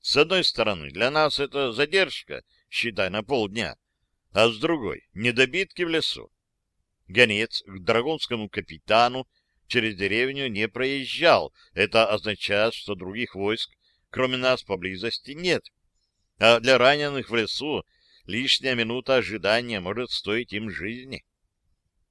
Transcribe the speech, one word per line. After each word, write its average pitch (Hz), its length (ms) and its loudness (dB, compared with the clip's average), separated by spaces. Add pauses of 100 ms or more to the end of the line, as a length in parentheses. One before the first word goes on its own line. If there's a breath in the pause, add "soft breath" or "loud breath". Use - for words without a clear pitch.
С - 160 0
одной 165 260 4
стороны, 95 480 0
для 104 200 0
нас 151 280 2
это 139 320 -2
задержка, 147 720 -2 (260)
считай, 104 400 -2
на 104 140 -4
полдня, 117 540 -2 (540)
а 113 180 6
с 110 80 -6
другой — 123 560 -4
недобитки 127 720 0
в 170 60 -4
лесу. 156 420 -4 (760)
Гонец 110 580 2
к 95 140 -14
драгунскому 117 720 -2
капитану 117 760 0 (400)
через 110 280 0
деревню 123 520 -2
не 107 200 -2
проезжал. 131 840 2 (200 soft breath)
Это 107 340 4
означает, 107 680 0
что - 220 -8
других 95 400 -10
войск, 101 340 -2 (400)
кроме 127 280 -2
нас, 127 260 0
поблизости 95 680 -6
нет. 160 320 -2 (760)
А 117 200 8
для 127 180 6
раненых 139 520 2
в 113 60 -4
лесу 117 480 -2 (420 soft breath)
лишняя 127 500 0
минута 120 400 0
ожидания 107 640 0
может 104 320 -6
стоить 110 420 -4
им 107 160 -6
жизни. 120 540 -10 (880)